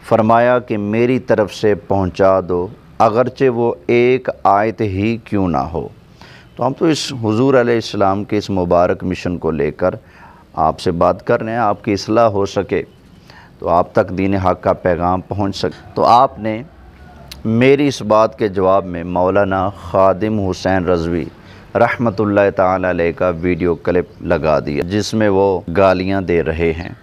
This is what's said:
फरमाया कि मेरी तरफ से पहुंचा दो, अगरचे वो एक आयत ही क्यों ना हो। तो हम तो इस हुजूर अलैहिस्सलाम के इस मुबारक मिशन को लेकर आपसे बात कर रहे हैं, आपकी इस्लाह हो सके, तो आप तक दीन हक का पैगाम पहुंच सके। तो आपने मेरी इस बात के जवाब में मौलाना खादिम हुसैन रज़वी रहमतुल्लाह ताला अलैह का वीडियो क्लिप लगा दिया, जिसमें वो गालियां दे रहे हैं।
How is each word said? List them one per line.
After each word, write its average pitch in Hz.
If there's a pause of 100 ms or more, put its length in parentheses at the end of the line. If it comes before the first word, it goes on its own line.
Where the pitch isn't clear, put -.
फरमाया 117
कि 117
मेरी 117
तरफ 107
से 104
पहुंचा 95
दो, 90 (300)
अगरचे 120
वो 117 (120)
एक 123 (160)
आयत 101
ही 107
क्यों 98
ना 76
हो। 76 (640)
तो -
हम 127
तो -
इस - (140)
हुजूर 120
अलैहिस्सलाम 110
के 104
इस 101
मुबारक 90
मिशन 90
को 80
लेकर 78 (600)
आपसे 80
बात 87
कर 120
रहे 110
हैं, 120
आपकी 104
इस्लाह 110
हो 101
सके, 98 (760)
तो -
आप 87
तक 107
दीन 95
हक 92
का 95
पैगाम 90
पहुंच 98
सके। -
तो 104
आपने 110 (800)
मेरी 131
इस 131
बात 107
के 110
जवाब 95
में 85
मौलाना 92
खादिम 95
हुसैन 92
रज़वी 85 (480)
रहमतुल्लाह 104
ताला 92
अलैह 85
का 90
वीडियो 85
क्लिप 87 (140)
लगा 78
दिया, 71
जिसमें 104
वो 95
गालियां 92
दे 85
रहे 80
हैं। 85